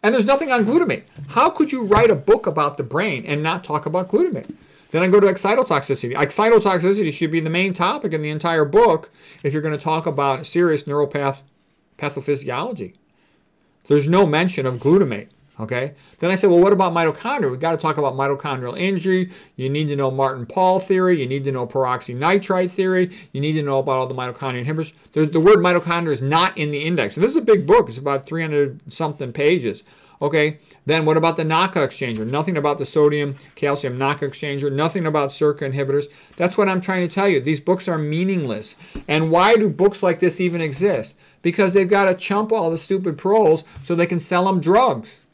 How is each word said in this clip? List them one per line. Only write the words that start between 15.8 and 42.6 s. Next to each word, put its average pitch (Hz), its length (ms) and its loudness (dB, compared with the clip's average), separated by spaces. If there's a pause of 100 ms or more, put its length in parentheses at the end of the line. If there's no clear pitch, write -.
Then 170 100 -2
I 190 60 2
say, 185 120 2
"Well, 175 120 6
what 196 140 6
about 185 200 2
mitochondria? 170 560 -2
We've 127 100 -8
gotta 165 180 -2
talk 156 200 -2
about 135 180 -2
mitochondrial 135 640 -4
injury. 185 540 -2 (240)
You 131 140 -6
need 151 180 -2
to 143 80 -4
know 135 160 -2
Martin 131 340 -4
Pall 185 340 0
theory. 185 420 2
You 127 40 -4
need 135 200 -4
to 139 60 -2
know 127 140 -4
peroxynitrite 147 1040 -2
theory. 185 400 0 (200)
You 139 100 -6
need 151 120 -2
to 151 100 -2
know 139 160 0
about 131 180 -2
all 131 100 -2
the 127 80 -8
mitochondria 127 500 -6
inhibitors." 156 260 -6 (220)
The, 156 120 2
the 160 140 0
word 196 180 8
mitochondria 170 540 0
is 123 100 -2
not 160 360 2
in 147 140 -4
the 143 120 -6
index. 156 320 -2
And 160 80 0
this 254 80 2
is 320 60 2
a 302 40 2
big 208 240 4
book. 202 240 4
It's 117 80 -14
about 139 280 -4
three 165 160 -6
hundred 143 400 -2 (100)
something 151 420 -6
pages, 143 500 0 (380)
okay? 151 380 0 (260)
Then 156 200 0
what 156 120 4
about 160 200 2
the - 60 -4
naca 165 360 0
exchanger? 117 480 -4
Nothing 156 300 -2
about 147 200 0
the 143 80 -6
sodium 147 500 0 (200)
calcium 139 420 -4
naca 139 300 -2
exchanger. 139 440 -6
Nothing 160 340 -2
about 147 260 -2
circa 147 380 -2
inhibitors. 139 360 -2 (320)
That's 180 200 -2
what 196 120 2
I'm 185 120 -2
trying 185 260 -2
to 165 60 -8
tell 196 140 0
you. 165 120 2
These 147 200 -2
books 180 280 -2
are 165 100 -2
meaningless. 151 800 -4 (320)
And 160 220 0
why 190 280 6
do 214 120 2
books 190 320 0
like 175 180 0
this 170 200 0
even 175 220 -2
exist? 151 520 -2 (300)
Because 180 300 0
they've 190 160 4
gotta 196 260 4
chump 208 360 -2
all 185 200 0